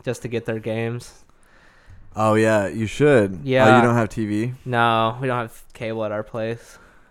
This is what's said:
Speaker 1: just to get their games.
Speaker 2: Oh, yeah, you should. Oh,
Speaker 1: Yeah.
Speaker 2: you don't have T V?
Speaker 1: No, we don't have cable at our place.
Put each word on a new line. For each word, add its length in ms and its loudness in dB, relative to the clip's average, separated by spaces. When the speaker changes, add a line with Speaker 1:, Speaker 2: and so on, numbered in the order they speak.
Speaker 1:
just 180 -8
to 60 -8
get 160 -6
their 140 -6
games. 640 -8
Speaker 2:
Oh, 180 2
yeah, 320 2
you 220 -6
should. 460 2
Oh, 100 -12
Speaker 1:
Yeah. 320 6
Speaker 2:
you 100 6
don't 80 2
have 140 0
T 180 -6
V? 280 -4
Speaker 1:
No, 560 2
we 80 -4
don't 100 -2
have 240 -12
cable 320 -8
at 60 -4
our 140 -6
place. 540 -10